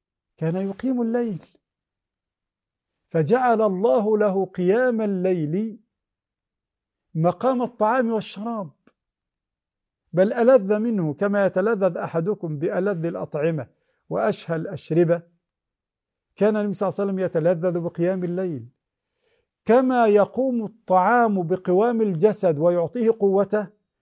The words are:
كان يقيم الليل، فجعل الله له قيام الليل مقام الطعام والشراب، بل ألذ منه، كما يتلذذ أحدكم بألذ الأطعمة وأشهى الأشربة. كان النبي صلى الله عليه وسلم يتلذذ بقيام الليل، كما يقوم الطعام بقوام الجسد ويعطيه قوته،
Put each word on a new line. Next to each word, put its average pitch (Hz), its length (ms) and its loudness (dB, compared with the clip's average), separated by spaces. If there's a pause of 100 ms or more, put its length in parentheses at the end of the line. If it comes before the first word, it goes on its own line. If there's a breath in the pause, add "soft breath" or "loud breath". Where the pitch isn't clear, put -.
(380)
كان 165 180 -4
يقيم 196 460 -4
الليل، 226 420 -4 (1700)
فجعل 220 520 2
الله 214 560 2
له 196 280 0
قيام 220 560 0
الليل 190 800 -2 (1400)
مقام 180 460 0
الطعام 233 500 0
والشراب، 214 580 -6 (1400)
بل 196 200 2
ألذ 226 460 4
منه، 202 340 -2
كما 202 320 0
يتلذذ 190 520 0
أحدكم 170 640 -4
بألذ 185 460 -2
الأطعمة 165 640 -4 (420)
وأشهى 185 460 -2
الأشربة. 170 680 -2 (1120)
كان 214 220 2
النبي 208 160 -2
صلى 190 160 -4
الله 165 100 -8
عليه 196 120 -2
وسلم 190 80 -4
يتلذذ 175 600 0
بقيام 175 440 -4
الليل، 175 440 -6 (1000)
كما 247 420 4
يقوم 220 580 2
الطعام 196 800 2
بقوام 185 580 0
الجسد 185 580 2
ويعطيه 175 600 0
قوته، 196 480 0 (340)